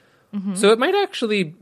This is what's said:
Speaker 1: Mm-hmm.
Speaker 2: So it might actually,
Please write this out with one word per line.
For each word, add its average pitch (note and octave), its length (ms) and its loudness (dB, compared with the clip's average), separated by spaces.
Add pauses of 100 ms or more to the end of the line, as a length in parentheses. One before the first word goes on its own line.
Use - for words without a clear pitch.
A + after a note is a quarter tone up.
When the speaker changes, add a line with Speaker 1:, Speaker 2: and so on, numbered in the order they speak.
(340)
Speaker 1:
Mm-hmm. G3 200 -6
Speaker 2:
So G3+ 180 4
it A3+ 60 4
might E4 160 0
actually, A3+ 500 -2 (180)